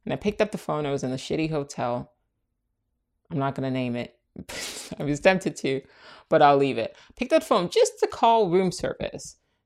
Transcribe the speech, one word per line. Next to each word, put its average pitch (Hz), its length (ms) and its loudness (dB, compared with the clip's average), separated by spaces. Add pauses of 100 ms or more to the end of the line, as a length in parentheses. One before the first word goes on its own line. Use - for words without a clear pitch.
And 147 80 -4
I 131 40 -4
picked 208 240 -2
up 208 100 2
the 180 60 -6
phone. 151 280 -4
I 139 60 -2
was 139 120 -2
in 127 80 -4
a 131 40 -4
shitty 160 340 -4
hotel. 139 640 -4 (1200)
I'm 170 80 -2
not 117 160 -2
gonna 135 160 -4
name 127 240 -2
it. - 220 -8 (200)
<laughs> - 600 -12
I - 40 -6
was 143 160 -2
tempted 185 380 2
to, 139 240 -4 (480)
but 156 120 6
I'll 143 160 8
leave 135 200 2
it. - 180 -4 (200)
Picked 254 180 -2
up 320 80 4
the - 60 -14
phone 208 220 2
just 494 300 2
to - 80 2
call 226 420 4
room 185 220 2
service. - 680 -8 (280)